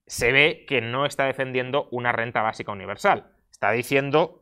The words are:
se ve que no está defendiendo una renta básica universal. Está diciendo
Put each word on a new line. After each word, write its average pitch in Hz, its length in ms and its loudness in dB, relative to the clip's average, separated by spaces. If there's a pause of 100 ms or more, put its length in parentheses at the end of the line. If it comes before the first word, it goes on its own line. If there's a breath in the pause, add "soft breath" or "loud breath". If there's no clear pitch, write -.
se 123 260 0
ve 147 340 4
que 123 140 -2
no 120 260 -2
está 139 200 -2
defendiendo 127 640 -2
una 120 220 -2
renta 117 280 -2
básica 110 300 -4
universal. 101 640 -2 (180)
Está - 200 0
diciendo 139 720 0